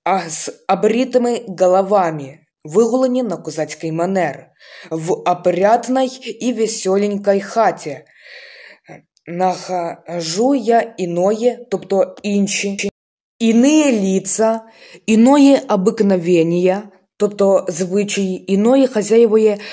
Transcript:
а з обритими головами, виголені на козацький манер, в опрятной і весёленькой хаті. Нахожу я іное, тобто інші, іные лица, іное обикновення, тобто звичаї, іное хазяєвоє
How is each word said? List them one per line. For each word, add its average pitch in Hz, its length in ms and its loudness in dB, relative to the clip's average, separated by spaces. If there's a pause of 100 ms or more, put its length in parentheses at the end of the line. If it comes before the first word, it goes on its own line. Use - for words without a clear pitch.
а 175 260 -2
з - 220 -6 (160)
обритими 240 720 0 (180)
головами, 180 800 0 (260)
виголені 247 580 0
на 196 140 -6
козацький 156 560 -8
манер, 175 540 -4 (440)
в 160 220 -4
опрятной 196 960 0 (320)
і 240 120 -2
весёленькой 202 880 -2
хаті. 170 580 -2 (1300)
Нахожу 175 1300 -4
я 226 420 0
іное, 202 600 -2 (120)
тобто 185 520 -2
інші, 202 680 -2 (500)
іные 233 760 4
лица, 220 460 -2 (460)
іное 269 640 6
обикновення, 185 1200 0 (260)
тобто 196 500 0
звичаї, 190 840 -4
іное 240 340 4
хазяєвоє 220 720 2 (140)